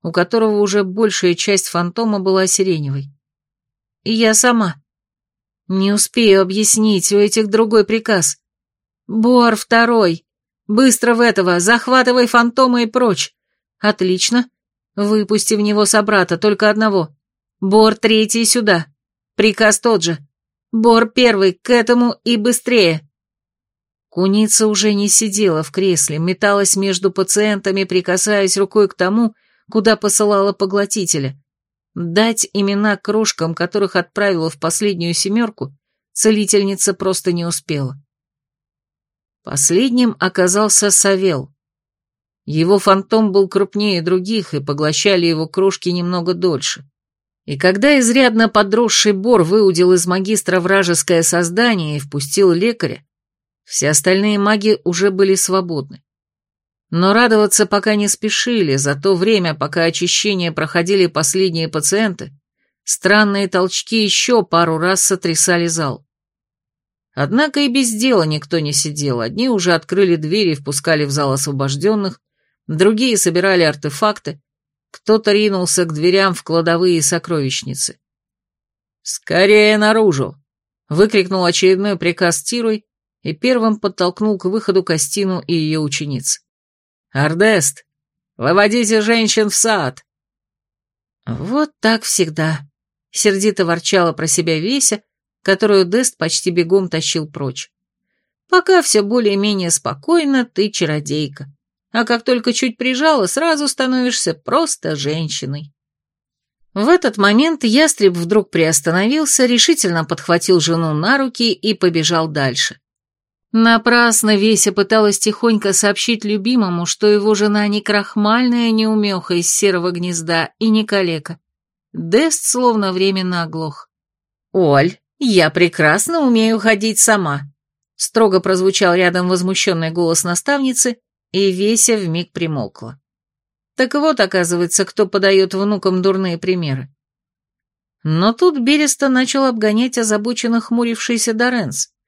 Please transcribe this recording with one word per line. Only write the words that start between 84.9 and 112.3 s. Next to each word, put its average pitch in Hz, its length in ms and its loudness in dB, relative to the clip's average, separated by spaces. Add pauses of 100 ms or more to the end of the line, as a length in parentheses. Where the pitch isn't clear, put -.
и 170 80 -4
ее 156 280 -2
учениц. 143 600 -6 (680)
«Ардест, 165 760 0 (520)
выводите 208 640 0
женщин 220 480 0
в - 60 -6
сад!» 185 500 -2 (1200)
«Вот 208 460 -4 (100)
так 220 220 0
всегда», 160 560 -2 (520)
сердито 196 540 0
ворчала 170 480 0
про 160 140 -6
себя 160 320 -2
Веся, 214 420 -2 (420)
которую 196 420 2
Дест 233 320 -2
почти 165 340 -4
бегом 175 380 0
тащил 160 400 -4
прочь. 143 420 -10 (800)
«Пока 359 320 4
все 208 220 0
более-менее 202 680 0
спокойно, 269 720 -2
ты 208 240 -2
чародейка. 151 800 -6 (440)
А 226 140 -2
как 233 180 -2
только 247 300 0
чуть 240 240 -4
прижала, 262 480 0
сразу 294 420 -2
становишься 254 680 -2
просто 262 600 -4
женщиной». 147 800 -8 (1000)
В 208 140 0
этот 320 300 2
момент 233 460 2
ястреб 220 500 2
вдруг 180 380 -2
приостановился, 185 920 0
решительно 220 600 0
подхватил 175 540 0
жену 165 340 -2
на 190 240 0
руки 240 340 -2
и 214 220 -2
побежал 165 540 0
дальше. 139 520 -4 (720)